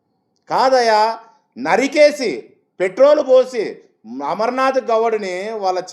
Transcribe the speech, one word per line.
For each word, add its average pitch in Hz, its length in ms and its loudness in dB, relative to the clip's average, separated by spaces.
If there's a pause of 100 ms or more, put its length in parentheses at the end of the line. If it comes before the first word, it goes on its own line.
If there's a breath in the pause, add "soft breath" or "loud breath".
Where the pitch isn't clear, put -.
(500)
కాదయ్యా, 226 680 2 (400)
నరికేసి 196 920 0 (300)
పెట్రోల్ 262 480 2
పోసి 254 360 2 (640)
అమర్నాథ్ 254 480 -2 (120)
గౌడ్ని 214 600 -4
వాళ్ళ 190 280 -4 (140)